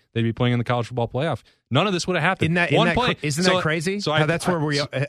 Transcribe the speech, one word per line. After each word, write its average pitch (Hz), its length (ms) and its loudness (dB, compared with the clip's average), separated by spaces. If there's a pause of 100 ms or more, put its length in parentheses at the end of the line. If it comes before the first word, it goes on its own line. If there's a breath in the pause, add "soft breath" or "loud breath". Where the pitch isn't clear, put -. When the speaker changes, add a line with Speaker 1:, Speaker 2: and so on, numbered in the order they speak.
(140)
Speaker 1:
They'd 117 100 0
be 113 100 0
playing 123 200 2
in 120 60 2
the 117 60 -2
college 120 220 -2
football 120 200 -4
playoff. 143 360 -4 (260 soft breath)
None 147 180 2
of 202 60 0
this 160 140 -4
would 180 80 -2
have 151 80 0
happened. 185 240 0
Speaker 2:
Isn't 165 80 0
that, 175 140 2
isn't 143 80 2
Speaker 1:
One 175 100 4
Speaker 2:
that 170 80 0
Speaker 1:
play. 214 180 0
Speaker 2:
cra-, - 140 -6
isn't 151 160 -2
Speaker 1:
So 185 80 4
Speaker 2:
that 185 60 2
Speaker 1:
I, 175 40 0
Speaker 2:
crazy? 165 380 -2
Speaker 1:
so 156 120 -4
I, 156 80 2
Speaker 2:
How 156 60 2
that's 165 220 -2
Speaker 1:
I, 185 40 2
Speaker 2:
where 170 80 0
we, 147 180 -2
Speaker 1:
so 143 100 -2 (220)